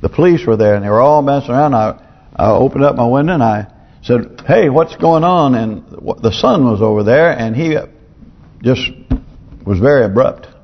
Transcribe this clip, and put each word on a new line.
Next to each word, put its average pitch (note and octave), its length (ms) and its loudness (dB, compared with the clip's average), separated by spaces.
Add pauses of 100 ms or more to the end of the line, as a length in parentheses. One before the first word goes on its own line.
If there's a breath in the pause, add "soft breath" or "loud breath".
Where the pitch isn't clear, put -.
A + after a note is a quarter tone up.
The - 80 -4
police E3+ 360 2
were A2+ 100 0
there G#2 180 2
and G2+ 100 -4
they G2+ 60 -4
were G#2+ 100 2
all D3 220 4
messing C#3 300 -2
around. C#3 220 0
I, A2 240 -2 (380 soft breath)
I G#2+ 140 0
opened C3 340 0
up C#3+ 120 2
my B2 100 0
window C#3+ 280 0
and D3 80 0
I G#2+ 300 -2 (300 soft breath)
said, - 440 -4
"Hey, F3+ 220 2
what's D#3+ 280 0
going E3 280 0
on?" E3+ 300 2
And A2 360 -6
w-, - 300 -10
the A2 120 0
son D#3 380 0
was G#2 120 -2
over G#2+ 220 0
there D3 260 2
and A#2 240 -6
he D#3 220 -4 (840)
just B2 280 -2 (720)
was G2 140 -2
very C3 260 2
abrupt. G#2 440 -2 (160)